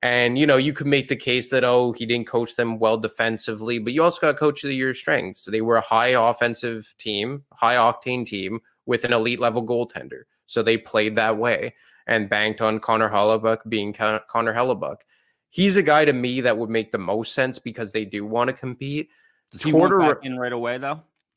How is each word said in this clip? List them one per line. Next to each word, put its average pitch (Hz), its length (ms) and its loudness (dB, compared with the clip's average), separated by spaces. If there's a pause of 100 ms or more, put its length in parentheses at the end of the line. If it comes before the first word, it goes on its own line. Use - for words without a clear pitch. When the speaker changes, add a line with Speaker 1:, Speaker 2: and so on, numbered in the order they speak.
Speaker 1:
And, 123 380 2
you 147 80 4
know, 143 100 6
you 139 160 2
could 139 140 -6
make 143 220 2
the 139 80 -2
case 123 340 -2
that, 127 140 2
oh, 123 280 4
he 113 140 -6
didn't 117 200 -2
coach 117 300 -4
them 113 220 -2
well 110 180 2
defensively, 113 840 -4
but 113 140 -4
you 156 100 2
also 170 200 2
got 147 160 2
coach 147 260 0
of 143 40 -4
the 135 60 -4
year 131 200 -2
strengths. - 500 -4
They 107 160 -2
were 113 160 2
a 110 60 4
high 117 260 2
offensive 117 880 0
team, 113 560 -6
high 120 240 2
octane 120 500 0
team 101 340 -8 (260)
with 123 180 0
an 120 80 0
elite 117 280 0
level 117 260 0
goaltender. 73 560 -6 (240)
So - 160 -2
they 113 160 2
played 107 380 0
that 110 200 2
way 113 380 -2 (320)
and 107 240 0
banked 107 320 0
on 110 180 0
Connor 110 300 0
Hellebuyck 110 580 2
being 104 240 -4
Con-, 107 360 -2
Connor 117 260 0
Hellebuyck. 117 440 -2 (520)
He's 190 260 2
a 196 60 4
guy 151 240 6
to 143 80 4
me 123 260 -2
that 117 160 2
would 113 140 -4
make 113 200 -2
the - 80 -4
most 98 360 -4
sense 131 240 -2
because 113 340 -10
they 107 140 -4
do 101 180 -8
wanna 120 300 -2
compete. 135 560 -10 (420)
Speaker 2:
Does - 100 -14
he 151 100 0
want 170 180 6
Speaker 1:
Tortor- 165 240 4
Speaker 2:
back 135 100 -10
in 127 140 -8
right 123 140 -4
away, 120 260 -4
though? 143 240 -8 (340)